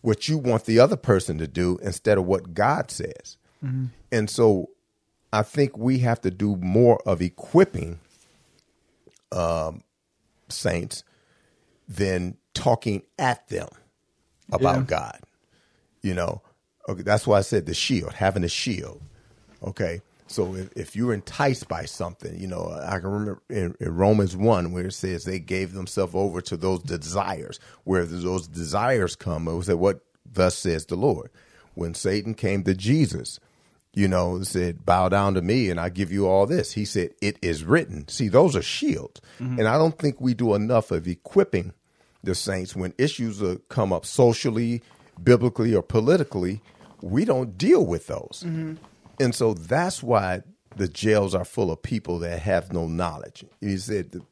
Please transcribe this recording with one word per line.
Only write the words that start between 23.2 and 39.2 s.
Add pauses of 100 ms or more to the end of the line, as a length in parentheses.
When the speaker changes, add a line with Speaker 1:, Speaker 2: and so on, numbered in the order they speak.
Speaker 1:
in,
in
Romans
one
where
it
says
they
gave
themselves
over
to
those
desires, (240)
where
those
desires
come,
it
was
that
what (300)
thus
says
the
Lord. (440)
When
Satan
came
to
Jesus, (540)
you
know,
and
said,
"Bow
down
to
me
and
I
give
you
all
this."
He
said, (120)
"It
is
written."
See,
those
are
shields. (180)